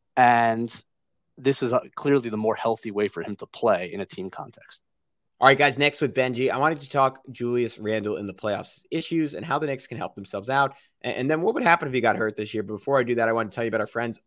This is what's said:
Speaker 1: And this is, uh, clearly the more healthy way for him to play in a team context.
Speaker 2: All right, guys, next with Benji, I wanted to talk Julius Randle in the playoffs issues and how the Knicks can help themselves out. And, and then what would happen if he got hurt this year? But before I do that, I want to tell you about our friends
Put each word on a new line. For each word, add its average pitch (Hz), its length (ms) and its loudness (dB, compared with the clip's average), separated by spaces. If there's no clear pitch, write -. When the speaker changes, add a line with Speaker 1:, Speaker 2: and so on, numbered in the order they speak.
Speaker 1:
And 117 560 4
this 135 280 0
is, 120 100 0
uh, 127 60 4
clearly 139 340 2
the 107 80 -4
more 110 160 0
healthy 113 380 -2
way 101 160 0
for 85 160 -8
him 104 140 -8
to - 100 -14
play 92 440 0
in 98 100 -8
a 95 40 -8
team 92 240 -10
context. - 520 -18
Speaker 2:
All 123 60 10
right, 135 100 8
guys, 143 200 4
next 143 240 2
with 131 120 0
Benji, 127 380 0
I 110 60 0
wanted 147 240 0
to 135 80 -16
talk 135 320 2
Julius 120 480 -2
Randle 107 380 -2
in 101 100 -6
the 95 60 -8
playoffs - 480 -6
issues 160 440 -2
and 110 100 -8
how 151 120 0
the 151 100 -2
Knicks 135 200 -6
can 117 100 -10
help 101 160 -8
themselves 101 360 -8
out. 135 260 2
And, - 140 -4
and 135 160 0
then 160 100 0
what 214 120 2
would 285 100 -2
happen 165 240 4
if 131 60 -6
he 127 80 0
got 107 160 4
hurt 110 180 -2
this 107 180 -8
year? 110 80 -2
But 104 120 -8
before 135 260 0
I 127 40 4
do 120 120 -2
that, 113 140 2
I - 20 2
want 113 180 0
to - 60 -16
tell 117 80 -2
you 113 60 -2
about 110 100 0
our 104 80 -2
friends 117 400 -6